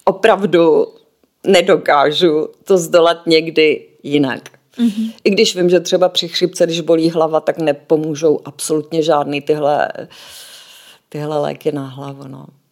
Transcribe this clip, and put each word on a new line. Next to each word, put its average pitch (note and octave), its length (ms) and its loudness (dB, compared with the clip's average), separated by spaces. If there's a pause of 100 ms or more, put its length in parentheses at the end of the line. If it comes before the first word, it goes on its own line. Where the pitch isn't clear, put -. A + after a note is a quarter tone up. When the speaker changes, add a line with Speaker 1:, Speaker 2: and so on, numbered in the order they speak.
Speaker 1:
opravdu E3+ 840 2 (600)
nedokážu D#3 1000 2 (140)
to G3 140 2
zdolat E3+ 500 2
někdy D#3+ 580 2 (180)
jinak. C#3+ 380 -2 (360)
Speaker 2:
Mhm. A3 340 -2 (120)
Speaker 1:
I - 60 2
když G#3 260 0
vím, F3+ 140 0
že F3+ 100 4
třeba F3+ 300 0
při F3+ 180 -4
chřipce, F3 380 -2
když E3+ 160 -4
bolí E3 280 2
hlava, D#3+ 300 0
tak - 180 -4
nepomůžou D#3 880 -2
absolutně D#3 580 -6
žádný D3 380 0
tyhle, D3 460 -2 (1200)
tyhle D3+ 300 -6
léky D3 320 -4
na C#3 160 -6
hlavu, C#3 400 -14
no. C#3 180 -18 (260)